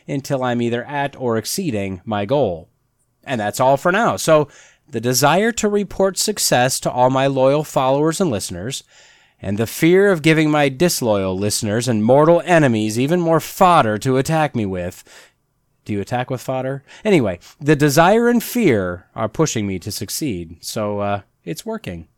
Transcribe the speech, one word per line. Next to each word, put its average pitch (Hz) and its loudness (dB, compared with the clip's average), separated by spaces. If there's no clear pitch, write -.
until 139 -4
I'm 120 -2
either 120 -2
at 139 -6
or 120 -2
exceeding 104 -4
my 101 -2
goal. 98 -2
And 131 -6
that's 104 -4
all 135 4
for 175 0
now. 190 0
So, 151 2
the 117 -6
desire 143 2
to 220 -2
report 202 -2
success 139 0
to 165 -4
all 123 2
my 135 2
loyal 139 2
followers 147 0
and 180 -4
listeners, 92 -8
and 98 -6
the 113 -2
fear 185 2
of 165 0
giving 156 2
my 147 2
disloyal 107 0
listeners 107 -2
and 107 0
mortal 151 6
enemies 117 2
even 143 0
more 165 2
fodder 147 2
to 127 0
attack 151 0
me 113 -2
with. 92 -6
Do - -10
you 101 -2
attack 123 -6
with 127 -6
fodder? 131 -6
Anyway, 123 2
the 151 4
desire 165 4
and 240 2
fear 101 0
are 110 -4
pushing 113 -2
me 95 -4
to 101 -10
succeed, 90 -8
so, 104 -6
uh, 101 -4
it's - -10
working. 104 -10